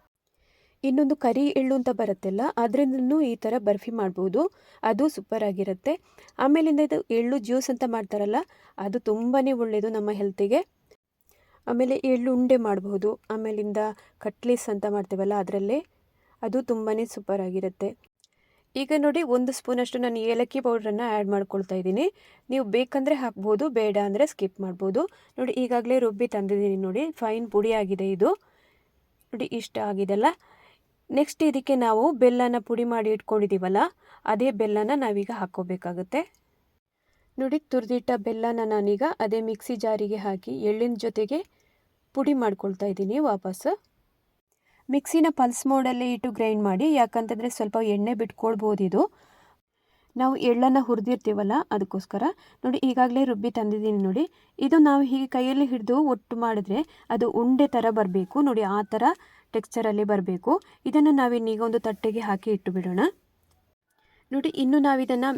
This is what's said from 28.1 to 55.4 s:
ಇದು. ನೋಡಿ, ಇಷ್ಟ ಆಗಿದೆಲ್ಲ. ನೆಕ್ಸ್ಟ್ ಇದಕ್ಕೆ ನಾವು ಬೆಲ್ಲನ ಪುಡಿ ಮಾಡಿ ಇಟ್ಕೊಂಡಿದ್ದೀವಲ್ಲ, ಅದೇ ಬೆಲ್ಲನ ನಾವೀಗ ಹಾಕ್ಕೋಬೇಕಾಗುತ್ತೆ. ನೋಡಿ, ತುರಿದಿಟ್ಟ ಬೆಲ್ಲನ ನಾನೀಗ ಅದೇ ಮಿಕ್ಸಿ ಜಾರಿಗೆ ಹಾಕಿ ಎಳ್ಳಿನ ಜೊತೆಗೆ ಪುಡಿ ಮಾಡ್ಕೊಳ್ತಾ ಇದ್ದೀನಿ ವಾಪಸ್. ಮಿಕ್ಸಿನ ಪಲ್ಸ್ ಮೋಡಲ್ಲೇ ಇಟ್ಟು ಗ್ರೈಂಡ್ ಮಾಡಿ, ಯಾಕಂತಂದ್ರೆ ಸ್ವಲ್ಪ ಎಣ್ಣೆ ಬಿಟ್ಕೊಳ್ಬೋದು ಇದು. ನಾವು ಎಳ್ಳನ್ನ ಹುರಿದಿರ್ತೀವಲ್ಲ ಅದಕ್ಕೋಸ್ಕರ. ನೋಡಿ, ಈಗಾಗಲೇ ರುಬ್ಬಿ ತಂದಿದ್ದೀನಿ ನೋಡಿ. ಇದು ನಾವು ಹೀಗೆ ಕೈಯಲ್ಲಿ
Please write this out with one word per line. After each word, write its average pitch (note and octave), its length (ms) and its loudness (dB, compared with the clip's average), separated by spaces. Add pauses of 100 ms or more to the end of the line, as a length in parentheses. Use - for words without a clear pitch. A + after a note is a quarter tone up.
ಇದು. G3 180 2 (1040)
ನೋಡಿ, A#3+ 120 -6
ಇಷ್ಟ - 320 -8
ಆಗಿದೆಲ್ಲ. G3+ 480 -2 (880)
ನೆಕ್ಸ್ಟ್ D4 320 0
ಇದಕ್ಕೆ C4+ 320 0
ನಾವು A#3+ 360 4
ಬೆಲ್ಲನ B3 480 4
ಪುಡಿ A#3 240 -2
ಮಾಡಿ A#3 280 -2
ಇಟ್ಕೊಂಡಿದ್ದೀವಲ್ಲ, G3 640 0 (480)
ಅದೇ A#3 260 2
ಬೆಲ್ಲನ G#3 440 0
ನಾವೀಗ G#3+ 380 -2
ಹಾಕ್ಕೋಬೇಕಾಗುತ್ತೆ. F#3 1000 -6 (1080)
ನೋಡಿ, C4+ 200 0
ತುರಿದಿಟ್ಟ B3 580 -2
ಬೆಲ್ಲನ A3+ 460 -4
ನಾನೀಗ G#3 400 0 (160)
ಅದೇ A3+ 220 0
ಮಿಕ್ಸಿ A3 340 -6
ಜಾರಿಗೆ G#3+ 400 -2
ಹಾಕಿ G3 360 -6
ಎಳ್ಳಿನ A3 460 -2
ಜೊತೆಗೆ A3+ 480 -2 (680)
ಪುಡಿ C#4+ 200 2
ಮಾಡ್ಕೊಳ್ತಾ G3+ 520 -2
ಇದ್ದೀನಿ G3 340 -2
ವಾಪಸ್. A#3 600 -2 (1120)
ಮಿಕ್ಸಿನ D#4 400 2
ಪಲ್ಸ್ B3+ 380 0
ಮೋಡಲ್ಲೇ B3+ 460 0
ಇಟ್ಟು A#3+ 180 -6
ಗ್ರೈಂಡ್ G#3+ 320 0
ಮಾಡಿ, G3+ 300 2
ಯಾಕಂತಂದ್ರೆ A#3 560 0
ಸ್ವಲ್ಪ A3 340 -4
ಎಣ್ಣೆ G#3 300 0
ಬಿಟ್ಕೊಳ್ಬೋದು G#3+ 720 -2
ಇದು. G3 280 2 (1080)
ನಾವು B3+ 180 2
ಎಳ್ಳನ್ನ B3 440 4
ಹುರಿದಿರ್ತೀವಲ್ಲ G#3+ 760 0 (180)
ಅದಕ್ಕೋಸ್ಕರ. G3 520 -4 (420)
ನೋಡಿ, B3+ 120 0
ಈಗಾಗಲೇ B3+ 480 2
ರುಬ್ಬಿ A#3 260 -2
ತಂದಿದ್ದೀನಿ G#3+ 520 0
ನೋಡಿ. G#3 280 0 (280)
ಇದು C#4 180 4
ನಾವು C#4+ 240 8
ಹೀಗೆ C4 260 0
ಕೈಯಲ್ಲಿ C4 380 2